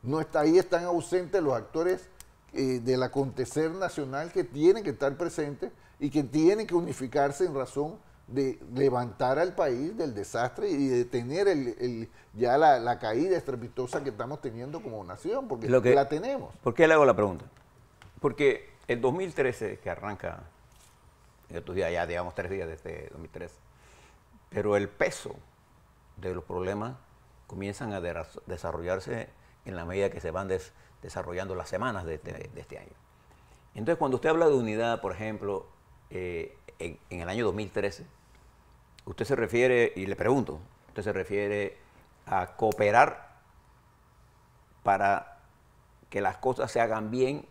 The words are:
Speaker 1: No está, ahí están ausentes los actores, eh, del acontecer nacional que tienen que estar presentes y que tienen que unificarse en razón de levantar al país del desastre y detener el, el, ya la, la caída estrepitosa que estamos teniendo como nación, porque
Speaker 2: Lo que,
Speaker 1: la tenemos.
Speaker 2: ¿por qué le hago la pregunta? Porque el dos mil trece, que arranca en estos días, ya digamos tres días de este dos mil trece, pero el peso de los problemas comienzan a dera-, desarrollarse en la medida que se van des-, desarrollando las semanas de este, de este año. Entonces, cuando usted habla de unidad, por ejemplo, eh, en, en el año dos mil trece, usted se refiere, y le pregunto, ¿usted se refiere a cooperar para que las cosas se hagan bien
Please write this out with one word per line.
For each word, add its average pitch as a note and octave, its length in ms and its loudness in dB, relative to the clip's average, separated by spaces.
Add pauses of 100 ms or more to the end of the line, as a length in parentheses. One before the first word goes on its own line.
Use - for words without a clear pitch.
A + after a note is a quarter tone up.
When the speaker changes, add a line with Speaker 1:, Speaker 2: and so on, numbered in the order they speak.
Speaker 1:
No C#3+ 200 0
está, D#3 180 0
ahí D#3+ 180 8
están F3 260 4
ausentes F3 580 0
los C#3 100 2
actores, E3 560 -2 (460)
eh, C3 280 0
del B2+ 200 2
acontecer C3+ 720 -2
nacional D#3+ 600 -6
que F3+ 120 0
tienen E3 400 4
que D3+ 60 -2
estar C#3 280 0
presentes E3 520 -4 (280)
y C#3+ 100 -2
que C#3+ 140 2
tienen D#3+ 440 4
que F3 80 -2
unificarse C#3+ 720 0
en D#3+ 100 -2
razón C#3+ 440 -4 (280)
de C3 320 -2 (160)
levantar B2+ 640 2
al F3+ 160 0
país D3+ 420 0
del D3+ 180 -4
desastre A#2+ 560 -2
y C#3 180 2
detener B2+ 580 0
el, C3+ 320 0
el, A#2 320 -6 (220)
ya A#2+ 240 2
la, D3 220 8
la A#2+ 200 0
caída C#3 380 0
estrepitosa B2+ 680 -6
que C3+ 80 -4
estamos A#2+ 300 -8
teniendo B2+ 420 -10
como A2 220 -10
nación, G#3+ 420 -6
porque A#2 220 -4
Speaker 2:
Lo B2+ 140 6
que, B2 120 8
Speaker 1:
la C#3 140 6
tenemos. A3+ 540 -4
Speaker 2:
¿por A#2+ 100 0
qué D#3+ 160 8
le D#3+ 60 10
hago D3+ 100 10
la A#2+ 100 8
pregunta? F#2 300 0 (760)
Porque C#3+ 500 2 (180)
el A#2+ 120 0
dos B2 120 4
mil F3+ 220 -4
trece, A#2 460 -2
que F#2 100 -8
arranca F2 540 -8 (1080)
en E2+ 60 -12
estos F2 180 -10
días, F2 180 0
ya F2 140 0
digamos F2 280 -4
tres F2+ 160 -6
días F#2+ 180 -6
de E2 60 -10
este D#2+ 360 -12
dos D#2 100 -16
mil D#2 100 -14
trece, F2 260 -14 (920)
pero G#2 280 0
el G2+ 120 2
peso - 460 -4 (840)
de F#2 180 -6
los E2+ 100 -8
problemas G#2 520 -4 (500)
comienzan G2+ 460 -6
a F#2+ 80 -4
dera-, E2+ 260 -6 (200)
desarrollarse F2+ 840 -6 (380)
en F#2+ 100 -10
la E2+ 80 -8
medida F#2+ 240 0
que F2 120 -6
se E2+ 100 -4
van F#2 180 -6
des-, F#2 240 -4 (300)
desarrollando F2+ 520 -8
las F2 140 -8
semanas G2 380 -4
de D#2+ 80 -4
este, D2+ 400 -12
de D#2 60 -14
este - 180 -16
año. - 140 -20 (840)
Entonces, D#3 240 -2
cuando C#3 180 2
usted D#3 140 0
habla E3 160 6
de D3 80 6
unidad, A2+ 480 0
por F#2+ 100 -4
ejemplo, G2+ 540 -6 (420)
eh, F2 480 -8 (220)
en, E2+ 200 -10 (120)
en F2+ 100 -8
el E2+ 80 -6
año A2+ 160 -2
dos F#2 100 0
mil G2+ 160 -6
trece, G2+ 360 -4 (960)
usted - 200 -6
se C3+ 120 0
refiere, A#2+ 600 4
y F#2+ 100 -4
le F#2+ 100 -4
pregunto, F#2+ 440 0 (280)
¿usted - 140 -10
se G2+ 100 -4
refiere G2+ 640 -2 (480)
a F#2 300 -2
cooperar A2 840 4 (1400)
para G2 580 2 (680)
que G2+ 120 -4
las F#2+ 180 -2
cosas B2 320 -2
se A#2 100 0
hagan A2 300 0
bien C#3 400 -2